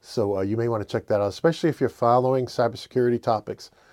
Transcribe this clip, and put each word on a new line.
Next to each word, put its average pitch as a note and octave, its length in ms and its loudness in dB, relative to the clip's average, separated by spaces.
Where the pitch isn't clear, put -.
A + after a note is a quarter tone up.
So, G2+ 380 -2
uh, G2 40 -2
you G2+ 140 -2
may A#2 120 -2
wanna A2 160 -2
check - 240 -6
that G#2+ 120 2
out, G2+ 60 2
especially D#3+ 440 0
if C3+ 100 -4
you're C3 80 2
following B2+ 580 2
cybersecurity A#2+ 760 0
topics. - 520 -4